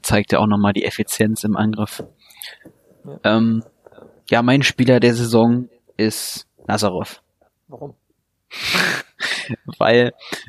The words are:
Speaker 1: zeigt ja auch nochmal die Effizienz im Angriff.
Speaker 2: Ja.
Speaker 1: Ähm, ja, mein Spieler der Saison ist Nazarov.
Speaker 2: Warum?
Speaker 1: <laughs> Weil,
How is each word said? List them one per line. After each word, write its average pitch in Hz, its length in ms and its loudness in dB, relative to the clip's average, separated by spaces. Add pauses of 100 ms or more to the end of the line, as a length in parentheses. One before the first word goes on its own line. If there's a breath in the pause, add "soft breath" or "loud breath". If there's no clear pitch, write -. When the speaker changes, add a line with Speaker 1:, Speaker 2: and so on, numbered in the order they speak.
Speaker 1:
zeigt - 300 0
ja - 60 4
auch 220 80 4
nochmal 101 260 2
die - 120 -2
Effizienz - 580 -2
im 107 140 -2
Angriff. 107 460 -4 (1040 loud breath)
Speaker 2:
Ja. - 180 -18
Speaker 1:
Ähm, 113 400 2 (640)
ja, 117 140 2
mein 131 180 4
Spieler 127 380 4
der 117 160 4
Saison 120 540 2 (280)
ist - 500 -4 (200)
Nazarov. 98 560 -4 (440)
Speaker 2:
Warum? 143 280 -18 (560)
Speaker 1:
<laughs> - 1300 -6
Weil, 120 360 4 (360 loud breath)